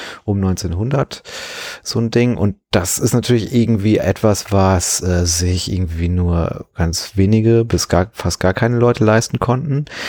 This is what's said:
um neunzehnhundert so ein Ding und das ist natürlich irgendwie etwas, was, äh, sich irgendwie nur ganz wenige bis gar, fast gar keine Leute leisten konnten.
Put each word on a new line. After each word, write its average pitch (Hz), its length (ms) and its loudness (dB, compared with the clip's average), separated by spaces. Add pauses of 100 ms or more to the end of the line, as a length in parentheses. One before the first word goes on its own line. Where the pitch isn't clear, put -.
(240)
um 101 160 -2
neunzehnhundert 95 800 -2 (600)
so - 180 -6
ein 117 100 0
Ding 120 260 2
und 101 200 0 (140)
das - 280 0
ist 123 160 0
natürlich 120 400 0
irgendwie 107 440 2
etwas, 101 540 0
was, 95 500 2
äh, 90 240 0
sich 87 460 -2
irgendwie 85 360 -2
nur 87 640 0
ganz 85 420 -4
wenige 110 480 4
bis 98 240 -2
gar, 90 240 2
fast - 280 -6
gar 92 140 2
keine 120 240 0
Leute 120 260 2
leisten 110 340 2
konnten. 139 480 -2 (220)